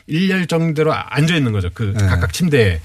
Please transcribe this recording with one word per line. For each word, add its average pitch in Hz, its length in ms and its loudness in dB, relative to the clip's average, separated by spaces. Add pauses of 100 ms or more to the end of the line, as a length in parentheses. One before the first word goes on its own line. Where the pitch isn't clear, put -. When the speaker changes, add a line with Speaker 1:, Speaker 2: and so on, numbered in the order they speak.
Speaker 1:
일렬 185 400 0
정도로 160 480 0
앉아 147 420 0
있는 135 160 0
거죠. 95 220 -2
그 104 260 -4
Speaker 2:
예. 101 60 2
Speaker 1:
각각 90 280 0
침대에. 120 520 2